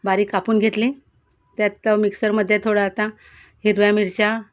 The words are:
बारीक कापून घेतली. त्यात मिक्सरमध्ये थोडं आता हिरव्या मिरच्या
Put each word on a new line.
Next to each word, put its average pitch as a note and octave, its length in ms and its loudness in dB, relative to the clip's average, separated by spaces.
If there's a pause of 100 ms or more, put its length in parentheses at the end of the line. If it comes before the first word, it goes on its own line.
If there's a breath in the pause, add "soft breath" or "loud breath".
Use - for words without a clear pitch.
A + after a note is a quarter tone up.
बारीक G3 260 0
कापून G#3+ 280 0
घेतली. A3 320 0 (680)
त्यात G#3+ 300 -2
मिक्सरमध्ये G#3 760 0
थोडं G#3 160 2
आता G3+ 260 -2 (580 soft breath)
हिरव्या G#3 280 2
मिरच्या G#3 480 0 (120)